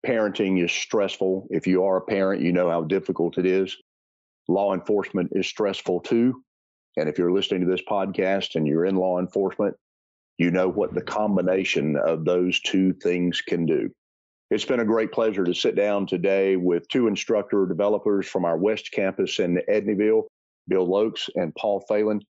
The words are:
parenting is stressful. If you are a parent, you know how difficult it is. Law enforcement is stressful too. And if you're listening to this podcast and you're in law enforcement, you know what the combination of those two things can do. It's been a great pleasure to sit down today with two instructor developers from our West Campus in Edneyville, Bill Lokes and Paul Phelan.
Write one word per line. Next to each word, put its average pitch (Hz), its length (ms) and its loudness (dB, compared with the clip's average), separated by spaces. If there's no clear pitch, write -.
parenting 101 580 0
is 85 80 0
stressful. 95 760 -2
If 101 160 -4
you 92 180 2
are 95 140 2
a 92 40 0
parent, 98 400 0
you 87 120 2
know 90 160 2
how 82 140 0
difficult 87 540 -2
it 92 80 0
is. 92 300 0
Law 98 260 2
enforcement 95 600 -2
is 95 140 -2
stressful 95 540 -2
too. 120 420 0
And 78 120 -2
if - 80 -6
you're 87 140 2
listening 95 300 0
to 90 60 0
this 92 140 0
podcast 95 760 -2
and 78 100 0
you're 78 200 0
in 98 100 0
law 92 240 0
enforcement, 95 560 -2
you 85 140 2
know 92 180 2
what 98 240 -2
the 90 80 -2
combination 92 960 0
of 80 260 0
those 90 380 2
two 95 320 0
things 90 480 -2
can 85 240 -2
do. 78 240 0
It's 110 120 -2
been 127 160 0
a 113 60 0
great 110 260 0
pleasure 107 320 0
to 87 100 0
sit - 220 0
down 101 300 2
today 98 500 2
with 90 320 0
two 123 200 2
instructor 101 580 0
developers 101 640 0
from 90 180 -2
our 85 120 0
West 104 360 0
Campus 95 460 -2
in 90 200 2
Edneyville, 107 540 2
Bill 92 200 2
Lokes 104 480 0
and 82 200 -4
Paul 101 340 -2
Phelan. 107 320 0